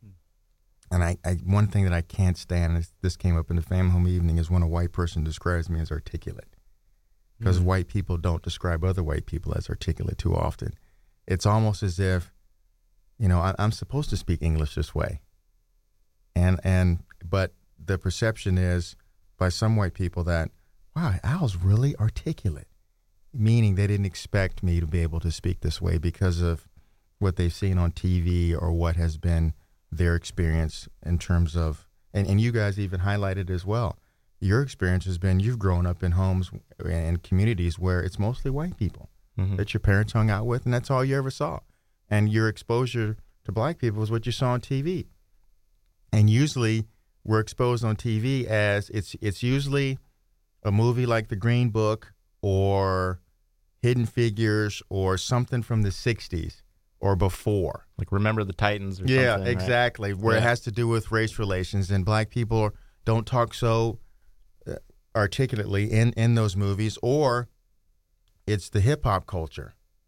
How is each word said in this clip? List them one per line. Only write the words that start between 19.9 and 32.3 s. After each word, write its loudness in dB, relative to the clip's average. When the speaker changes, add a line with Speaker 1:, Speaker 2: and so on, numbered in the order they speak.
Speaker 2:
people -4
that, 0
"Wow, 0
Al's 0
really 2
articulate," -4
meaning 4
they 2
didn't 0
expect -2
me 2
to 0
be 0
able -2
to -2
speak -4
this -2
way 0
because 0
of -2
what 0
they've 0
seen 0
on 2
T 0
V 2
or -2
what 0
has 0
been 2
their 2
experience -2
in 0
terms 0
of, -4
and, 0
and 4